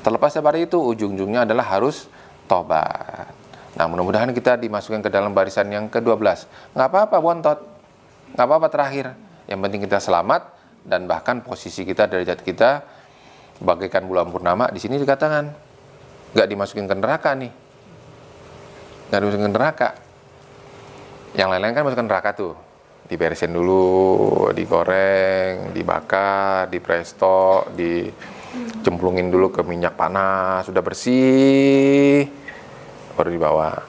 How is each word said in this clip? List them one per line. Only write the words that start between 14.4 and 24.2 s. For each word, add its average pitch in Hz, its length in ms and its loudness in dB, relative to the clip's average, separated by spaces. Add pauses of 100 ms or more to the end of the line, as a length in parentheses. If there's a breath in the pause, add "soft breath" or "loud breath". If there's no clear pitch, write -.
Di 95 80 -8
sini 127 200 -4
dikatakan, 147 520 -2 (840)
nggak 104 120 4
dimasukin 101 400 -4
ke 98 80 0
neraka 139 400 -2
nih. 131 160 -10 (1600)
Nggak 104 160 0
dimasukin 104 240 0
ke 101 80 0
neraka. 127 340 2 (1400)
Yang 95 240 0
lain-lain 104 180 0
kan 147 140 0
masuk 127 160 -4
ke - 80 -2
neraka 95 240 0
tuh. 90 180 -6 (540)
Diberesin 85 480 -2
dulu, 95 960 4